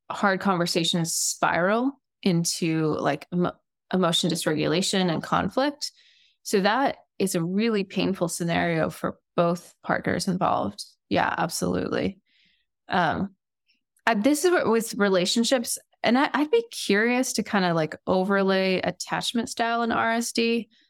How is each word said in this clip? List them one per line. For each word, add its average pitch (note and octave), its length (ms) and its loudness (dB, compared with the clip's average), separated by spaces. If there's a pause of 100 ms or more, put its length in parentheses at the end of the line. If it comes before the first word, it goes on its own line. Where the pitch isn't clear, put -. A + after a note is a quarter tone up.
(100)
hard F#3+ 300 0
conversations E3+ 760 0
spiral G3 840 0 (220)
into, E3 800 0
like, D3 340 -2
emo-, F3 220 -2 (360)
emotion F3 380 2
dysregulation E3 840 0
and D3+ 100 -2
conflict. C4 680 -2 (540)
So G#3 160 0
that A3 380 0 (200)
is F#3+ 160 0
a F3 100 0
really G#3 400 0
painful F3+ 440 -2
scenario E3+ 600 -2
for - 280 -8 (180)
both F3 460 -2
partners - 460 -2
involved. - 560 -2 (240)
Yeah, - 300 0
absolutely. - 800 -2 (680)
Um, E3 460 -2 (720)
uh, A3+ 80 4
this C4+ 300 4
is F4+ 60 4
what, - 200 4
with A3+ 240 0
relationships, G3+ 840 2 (240)
and A#3 160 4
I, C#4+ 160 2
I'd D4+ 160 0
be A#4 220 4
curious A#3+ 600 0
to - 80 -2
kinda, F3+ 320 0
like, D#3 220 0 (100)
overlay F#3+ 760 2
attachment - 680 -4
style A#3 340 -2
in A#3 100 -2
R A3+ 200 0
S A#3 200 -2
D. A#3 360 0 (220)